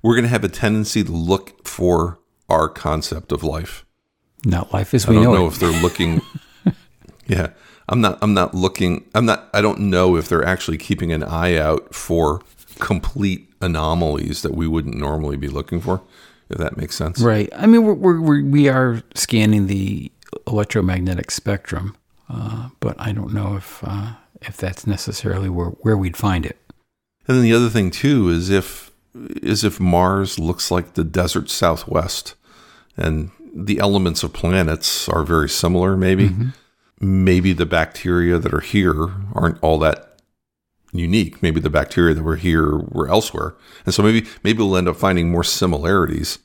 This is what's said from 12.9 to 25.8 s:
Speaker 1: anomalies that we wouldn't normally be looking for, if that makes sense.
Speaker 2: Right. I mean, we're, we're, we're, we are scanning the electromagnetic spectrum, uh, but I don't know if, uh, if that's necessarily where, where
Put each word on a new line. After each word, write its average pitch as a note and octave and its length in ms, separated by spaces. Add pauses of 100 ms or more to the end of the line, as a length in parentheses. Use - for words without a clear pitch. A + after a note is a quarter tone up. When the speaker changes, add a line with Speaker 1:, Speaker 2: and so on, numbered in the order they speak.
Speaker 1:
anomalies D#2 800
that C#2+ 140
we D#2+ 120
wouldn't D#2+ 300
normally C#2+ 400
be C#2+ 100
looking C#2+ 320
for, F#2 220 (480)
if - 80
that D#2+ 180
makes - 200
sense. E2 260
Speaker 2:
Right. A2 340
I G#3 120
mean, A#3 160
we're, G#3+ 100
we're, F3+ 260
we're, D3 240
we C#3 240
are B2+ 360 (100)
scanning G#2+ 540
the G2 440 (360)
electromagnetic F#2 840
spectrum, G2+ 680 (340)
uh, A2+ 400 (100)
but - 200
I A2 120
don't G2+ 200
know G2+ 260
if, - 260
uh, G2+ 300 (280)
if - 160
that's F2+ 300
necessarily G2 600
where, F2 180
where G#2+ 300